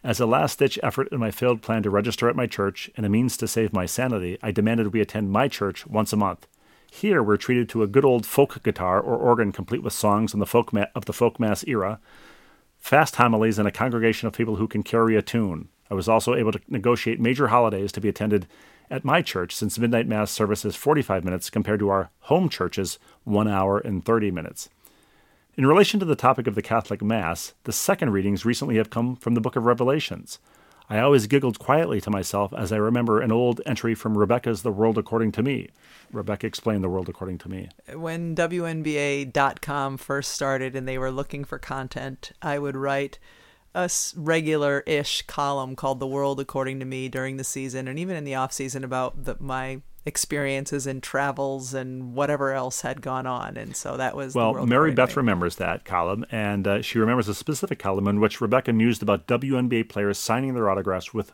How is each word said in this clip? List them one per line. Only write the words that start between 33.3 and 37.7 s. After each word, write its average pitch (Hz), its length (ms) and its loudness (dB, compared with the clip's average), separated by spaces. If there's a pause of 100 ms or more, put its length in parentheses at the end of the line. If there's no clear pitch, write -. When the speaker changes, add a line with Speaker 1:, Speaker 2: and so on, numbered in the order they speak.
Speaker 1:
old 120 340 2
entry 113 280 0
from 107 220 -2
Rebecca's 107 460 2
The 117 100 -2
World 110 240 4
According 113 360 0
to 110 100 0
Me. 123 260 -2 (440)
Rebecca 104 340 -6
explained 104 380 -2
The 92 40 0
World 90 200 -4
According 92 300 -10
to - 120 -14
Me. 92 180 -10 (240)